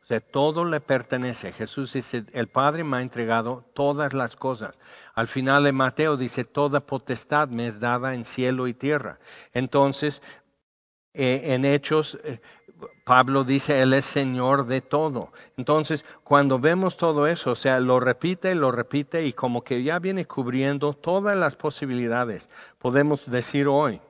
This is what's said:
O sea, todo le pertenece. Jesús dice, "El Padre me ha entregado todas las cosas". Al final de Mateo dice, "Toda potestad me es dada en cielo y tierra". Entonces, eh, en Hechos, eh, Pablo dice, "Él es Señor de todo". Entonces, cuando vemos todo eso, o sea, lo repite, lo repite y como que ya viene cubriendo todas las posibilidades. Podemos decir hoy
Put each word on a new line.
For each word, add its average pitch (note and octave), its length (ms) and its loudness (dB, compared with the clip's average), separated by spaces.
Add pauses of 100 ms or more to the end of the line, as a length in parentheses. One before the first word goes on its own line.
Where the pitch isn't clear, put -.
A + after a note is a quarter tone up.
O - 40 -20
sea, A2+ 140 -2
todo D#3 460 0
le D#3 160 -2
pertenece. B2 680 -4
Jesús A#2 420 -8
dice, A#2+ 400 -6
"El A#2 140 -4
Padre D3+ 360 0
me C#3 140 -4
ha B2+ 40 -4
entregado A#2+ 640 -4 (120)
todas C#3+ 380 -2
las B2+ 220 -4
cosas". A#2+ 440 -8 (340)
Al A2+ 140 -2
final C3+ 380 2
de C#3+ 60 6
Mateo C3+ 460 0
dice, B2 280 -4
"Toda C#3+ 340 0
potestad C#3 720 -4
me A#2 180 -4
es G#2 120 -10
dada B2 360 -2
en A#2+ 100 -8
cielo B2+ 420 -2
y B2 60 -4
tierra". C3 460 -4 (340)
Entonces, C#3 680 0 (960)
eh, C3 400 0
en B2+ 100 2
Hechos, D3 600 0
eh, C3+ 180 -10 (640)
Pablo C3 380 6
dice, C3+ 380 2
"Él C3 120 6
es C3+ 120 4
Señor C3 600 0
de B2+ 160 -2
todo". C#3+ 500 -2 (260)
Entonces, D3+ 460 0 (200)
cuando C#3 360 4
vemos F3 380 2
todo D3+ 300 2
eso, E3 240 -2
o A#2 40 0
sea, C3 240 2
lo B2+ 200 4
repite, F3+ 560 0
lo C#3+ 160 2
repite C#3+ 540 -2
y C3 80 -2
como A#2+ 300 -2
que B2 200 -4
ya D#3+ 160 -2
viene F#3 260 -4
cubriendo C3+ 680 -2
todas G3 440 -2
las D#3+ 180 0
posibilidades. B2 920 -4 (300)
Podemos C#3+ 500 2
decir B2 380 0
hoy C#3 420 2